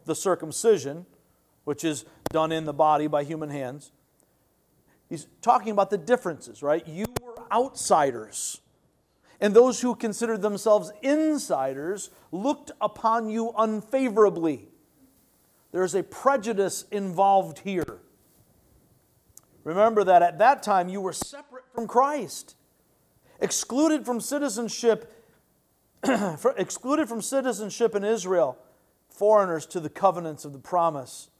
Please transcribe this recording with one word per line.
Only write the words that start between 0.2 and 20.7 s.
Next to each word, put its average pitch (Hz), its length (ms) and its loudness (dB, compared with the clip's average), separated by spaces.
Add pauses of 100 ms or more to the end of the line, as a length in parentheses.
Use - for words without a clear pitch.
which 147 220 -6
is 151 180 -4 (280)
done 160 200 0
in 160 140 -4
the 147 80 -6
body 151 340 2
by 147 160 0
human 156 260 -8
hands. 143 440 -10 (1120)
He's 160 200 -14 (140)
talking 226 300 2
about 196 200 0
the 208 60 0
differences, 160 640 -4
right? 151 240 -2
You 165 200 -10 (160)
were - 160 -16 (140)
outsiders. 156 1080 -2 (800)
And 208 140 2
those 240 280 8
who 240 120 0
considered 226 480 -4
themselves 208 500 2 (100)
insiders 190 1080 -2 (220)
looked 269 400 -4 (100)
upon 220 480 -2
you 226 260 -4
unfavorably. 214 1120 0 (1040)
There 180 120 0
is 170 100 -2
a 190 80 0
prejudice 208 880 0
involved 190 680 2
here. 185 420 -6 (1600)
Remember 208 400 2
that 180 200 8
at 165 160 2
that 254 240 4
time 185 260 0